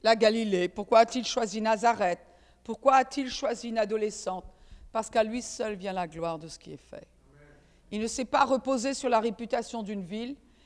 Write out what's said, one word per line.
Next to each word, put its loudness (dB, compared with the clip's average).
la 6
Galilée ? 4
Pourquoi 4
a-t-il 2
choisi -4
Nazareth ? 2
Pourquoi 4
a-t-il 0
choisi -6
une -2
adolescente ? -2
Parce -4
qu'à 4
lui -4
seul -6
vient -6
la -4
gloire -6
de -14
ce -16
qui -18
est -12
fait. -18
Il -6
ne -2
s'est -4
pas 4
reposé 0
sur -4
la 4
réputation -2
d'une -6
ville, -8